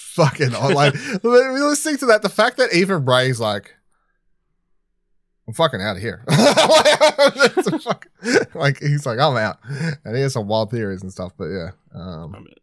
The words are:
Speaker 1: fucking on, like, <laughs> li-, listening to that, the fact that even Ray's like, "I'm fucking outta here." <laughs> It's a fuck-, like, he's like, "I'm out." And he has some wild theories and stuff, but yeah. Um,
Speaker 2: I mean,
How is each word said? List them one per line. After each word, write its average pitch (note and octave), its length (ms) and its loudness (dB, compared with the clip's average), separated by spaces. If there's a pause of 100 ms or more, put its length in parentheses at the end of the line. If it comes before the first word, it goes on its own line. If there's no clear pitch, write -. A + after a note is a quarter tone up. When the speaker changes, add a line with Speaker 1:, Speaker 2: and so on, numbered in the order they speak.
(140)
Speaker 1:
fucking C#3 400 0
on, A#2+ 180 -2
like, C#3+ 220 2
<laughs> B3 280 -8
li-, B3 280 4
listening D4 480 -2
to C4+ 80 -4
that, G#3+ 160 4
the F#3+ 80 -2
fact A#3+ 260 0
that B3+ 180 0
even F3+ 300 0
Ray's B2+ 360 2
like, G#2 340 -4 (1700)
"I'm A#2 80 -14
fucking - 280 -2
outta G3+ 180 -6
here." G2 280 -10
<laughs> E3 40 2 (1200)
It's F4 140 -2
a G3+ 100 -4
fuck-, - 300 -8 (460)
like, C#3+ 240 -2
he's D3 280 -4
like, A#2 120 -4
"I'm C#3 180 2
out." G#2+ 220 -2 (460)
And A2 120 -8
he C3+ 60 -2
has C#3 100 -2
some G#2+ 160 -6
wild A2 220 -2
theories G2 320 -6
and F#2 100 -14
stuff, F2+ 240 -12
but F#2+ 120 -10
yeah. E2+ 220 -8 (240)
Um, E2 400 -14
Speaker 2:
I - 40 -20
mean, - 240 -20